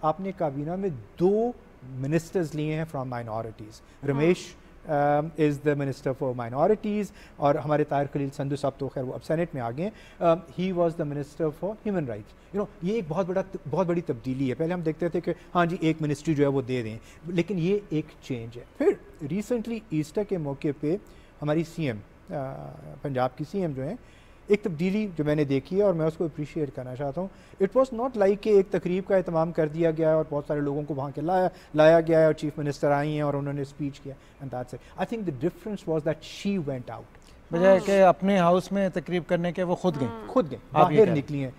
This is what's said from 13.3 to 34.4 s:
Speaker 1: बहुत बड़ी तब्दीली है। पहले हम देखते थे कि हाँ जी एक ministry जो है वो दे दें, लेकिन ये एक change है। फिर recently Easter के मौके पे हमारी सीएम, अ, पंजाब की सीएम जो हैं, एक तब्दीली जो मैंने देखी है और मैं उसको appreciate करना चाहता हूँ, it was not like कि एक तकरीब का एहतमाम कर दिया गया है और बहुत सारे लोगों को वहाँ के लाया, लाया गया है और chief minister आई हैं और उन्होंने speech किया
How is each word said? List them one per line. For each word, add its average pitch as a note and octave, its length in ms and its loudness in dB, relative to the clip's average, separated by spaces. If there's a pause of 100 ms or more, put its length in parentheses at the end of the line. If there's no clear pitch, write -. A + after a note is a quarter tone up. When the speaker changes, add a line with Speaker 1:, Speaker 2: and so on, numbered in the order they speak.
Speaker 1:
बहुत E3+ 180 0
बड़ी F3 140 0
तब्दीली C3 480 -4
है। B2 60 -2
पहले E3 200 -2
हम F3+ 80 -6
देखते D#3+ 280 -2
थे F3 100 -2
कि F3 100 -4
हाँ F3 360 0
जी E3+ 160 -2
एक D#3+ 200 0
ministry D3+ 320 -2
जो C#3+ 80 2
है C#3+ 60 6
वो C#3 140 0
दे B2 200 -4
दें, A2 160 -10 (340)
लेकिन F3+ 260 0
ये G3 240 0 (100)
एक D#3 140 -2 (180)
change A#2 320 -10
है। B2 80 -16 (140)
फिर E4+ 220 2 (240)
recently G#3+ 560 -4 (120)
Easter D#3 320 -2
के G3 140 -4
मौके C#3+ 340 -4
पे D#3 280 -2 (400)
हमारी D#3 240 0
सीएम, D3 320 -4
अ, G2+ 40 -12 (1040)
पंजाब B2+ 340 0
की D3+ 60 -8
सीएम F3 300 -4
जो C3 80 -6
हैं, F3 160 -6 (520)
एक G#3 120 4
तब्दीली F#3+ 440 -2
जो D#3+ 180 -4
मैंने D3+ 200 2
देखी C3+ 320 -2
है G3+ 80 4
और F#3+ 100 4
मैं D#3+ 120 0
उसको D#3+ 180 -2
appreciate D3+ 500 -6
करना B2+ 200 -10
चाहता C#3 260 -6
हूँ, F#3+ 100 -6 (320)
it G3 80 2
was C4 240 2
not B3 180 -4
like G3+ 280 2
कि A3 100 0
एक G3 200 6
तकरीब F3+ 340 0
का G3 120 2
एहतमाम E3+ 360 0
कर D#3+ 160 2
दिया E3 220 2
गया D#3 180 2
है D#3+ 80 6
और D#3 140 2
बहुत C#3+ 160 -2
सारे D3 140 -2
लोगों C#3+ 240 -2
को D3 100 -6
वहाँ C#3 160 -4
के D3 100 -10
लाया, F3+ 300 2 (260)
लाया D#3+ 240 10
गया E3 180 4
है D#3+ 80 8
और D#3 60 6
chief D3+ 260 -6
minister D3 300 -2
आई C#3+ 240 2
हैं D3+ 100 -2
और C#3+ 140 0
उन्होंने C#3+ 280 -4
speech C#3 340 -8
किया C3+ 160 -14 (300)